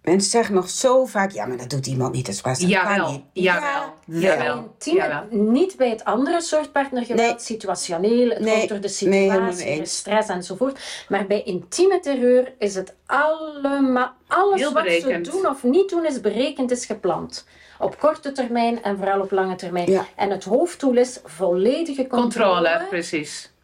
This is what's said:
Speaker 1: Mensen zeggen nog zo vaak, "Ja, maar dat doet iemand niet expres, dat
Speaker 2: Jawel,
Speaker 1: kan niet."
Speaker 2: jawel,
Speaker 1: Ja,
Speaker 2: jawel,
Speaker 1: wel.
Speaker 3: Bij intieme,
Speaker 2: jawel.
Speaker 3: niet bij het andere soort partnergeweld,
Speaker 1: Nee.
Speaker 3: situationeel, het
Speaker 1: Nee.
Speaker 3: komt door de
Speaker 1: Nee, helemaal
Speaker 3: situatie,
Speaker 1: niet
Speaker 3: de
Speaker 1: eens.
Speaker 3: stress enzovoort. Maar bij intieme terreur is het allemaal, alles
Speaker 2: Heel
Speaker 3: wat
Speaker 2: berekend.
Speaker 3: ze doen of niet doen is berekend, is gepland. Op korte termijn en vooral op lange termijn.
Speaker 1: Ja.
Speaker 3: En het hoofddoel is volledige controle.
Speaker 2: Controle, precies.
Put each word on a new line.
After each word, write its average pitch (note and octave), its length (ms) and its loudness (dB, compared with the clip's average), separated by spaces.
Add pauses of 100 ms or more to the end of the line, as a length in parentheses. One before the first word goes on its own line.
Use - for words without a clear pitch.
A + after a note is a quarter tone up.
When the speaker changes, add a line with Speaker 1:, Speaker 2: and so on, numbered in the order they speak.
Speaker 1:
Mensen F#3+ 300 2
zeggen A3+ 240 2
nog F3+ 140 0
zo C4 360 4
vaak, G3+ 260 -2
"Ja, G#3 140 -8
maar B2+ 120 -6
dat B2 120 -12
doet C#3 180 -4
iemand C3 260 -2
niet C3 140 -4
expres, C3 320 -4
dat F3+ 100 2
Speaker 2:
Jawel, G3+ 360 2
Speaker 1:
kan - 80 -4
niet." C#3 100 -12 (100)
Speaker 2:
jawel, F3+ 280 2 (440)
Speaker 1:
Ja, E3 140 -6
Speaker 2:
jawel, D#3+ 260 2
Speaker 1:
wel. C#3+ 100 -2
Speaker 3:
Bij B2+ 80 -10 (100)
intieme, E4+ 260 0
Speaker 2:
jawel. D4 260 -2 (260)
Speaker 3:
niet F4 260 2
bij B3+ 120 2
het A3 140 -4
andere C#4+ 380 0
soort D4+ 300 -2
partnergeweld, A#3+ 580 0
Speaker 1:
Nee. A#3 100 -4
Speaker 3:
situationeel, G#3 920 0
het A3+ 100 -2
Speaker 1:
Nee. A3 180 2
Speaker 3:
komt G#3 120 0
door G3+ 100 -4
de G3 260 -6
Speaker 1:
Nee, G3 140 4 (100)
helemaal G3 80 4 (140)
Speaker 3:
situatie, F3+ 140 -8
Speaker 1:
niet - 100 -2
Speaker 3:
de D#3 60 -4
Speaker 1:
eens. - 160 -8
Speaker 3:
stress G#3 320 0
enzovoort. F#3+ 500 -4 (300)
Maar G3+ 160 0
bij G3+ 180 0
intieme F4 560 2
terreur B3+ 580 2
is G3 180 -2
het F#3+ 200 -8 (100)
allemaal, C#4 1080 0 (140)
alles F#4+ 320 4
Speaker 2:
Heel C#4 140 0
Speaker 3:
wat - 100 2
Speaker 2:
berekend. F#3+ 420 0
Speaker 3:
ze C#4+ 60 -8
doen F#4 160 0
of C#4 160 -2
niet F4 260 4
doen E4+ 160 -2
is C4 160 -2
berekend, B3 500 -2
is B3 140 -2
gepland. E3 600 -6 (340)
Op - 200 -4
korte D4 320 0
termijn A#3 520 -2
en G3+ 140 -2
vooral G3 240 0
op F#3+ 100 -4
lange F#3+ 240 0
termijn. F3 360 -2
Speaker 1:
Ja. F#3+ 140 2 (100)
Speaker 3:
En G3+ 140 -2
het F#3+ 140 -4
hoofddoel C4+ 520 0
is B3 300 2
volledige B3+ 840 0
controle. A#3 460 2
Speaker 2:
Controle, E3+ 360 2
precies. E3+ 600 -6 (120)